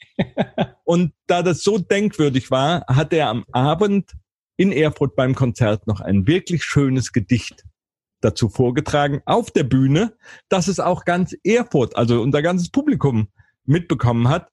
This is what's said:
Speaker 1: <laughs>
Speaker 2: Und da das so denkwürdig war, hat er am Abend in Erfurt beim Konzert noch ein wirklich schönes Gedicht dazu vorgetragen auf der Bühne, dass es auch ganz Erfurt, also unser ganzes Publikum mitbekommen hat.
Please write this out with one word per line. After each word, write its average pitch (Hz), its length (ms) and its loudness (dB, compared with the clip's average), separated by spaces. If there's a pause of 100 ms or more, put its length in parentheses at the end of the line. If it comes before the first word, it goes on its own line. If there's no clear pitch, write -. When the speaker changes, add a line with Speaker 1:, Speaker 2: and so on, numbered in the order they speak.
(160)
Speaker 1:
<laughs> - 680 -6
Speaker 2:
Und 170 280 0 (140)
da 180 160 2
das 165 200 0
so 202 140 2
denkwürdig 170 720 0
war, 139 360 0
hat 147 260 0
er 151 160 2
am 110 240 -4
Abend 175 600 0 (440)
in 190 160 2
Erfurt 147 440 0
beim 131 180 0
Konzert 110 520 0
noch 104 140 -4
ein 95 260 0
wirklich 170 380 0
schönes 131 480 0
Gedicht - 520 -2 (580)
dazu 113 260 0
vorgetragen 143 800 -2
auf 208 240 0
der 160 140 0
Bühne, 135 520 2 (320)
dass 185 180 0
es 185 140 -4
auch 170 240 -2
ganz 175 400 -2
Erfurt, 185 520 0
also 117 260 2
unser 143 180 0
ganzes 175 300 -2
Publikum 147 580 0 (380)
mitbekommen 123 600 0
hat. 170 240 -2